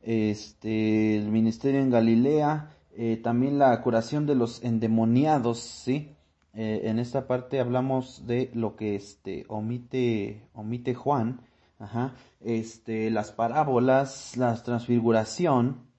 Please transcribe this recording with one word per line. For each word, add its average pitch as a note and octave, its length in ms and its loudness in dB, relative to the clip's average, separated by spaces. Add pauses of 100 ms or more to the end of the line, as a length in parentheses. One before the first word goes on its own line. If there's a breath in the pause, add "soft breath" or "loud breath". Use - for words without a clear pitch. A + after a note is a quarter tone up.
este, A2 1120 0
el G#2 140 -2
ministerio A2+ 500 2
en C3 80 2
Galilea, C#3 880 2 (180)
eh, A2+ 220 -2
también A#2+ 400 0
la B2 240 6
curación B2+ 460 0
de D3 80 2
los A#2 280 -2
endemoniados, A#2 960 2
¿sí? - 520 -6 (420)
Eh, A2 300 -4
en A2 160 0
esta B2 260 -4
parte B2+ 340 -2
hablamos B2+ 680 -2
de B2 260 -2
lo A2+ 220 -4
que, G#2 200 -4
este, - 520 -10
omite, A2 960 -4 (100)
omite A#2+ 400 -6
Juan, B2+ 480 -2 (380 soft breath)
ajá, A#2 340 -6 (280 loud breath)
este, A2+ 680 -4
las G#2+ 220 -2
parábolas, C3 1040 0
la B2 240 0
transfiguración A#2+ 1300 0 (100)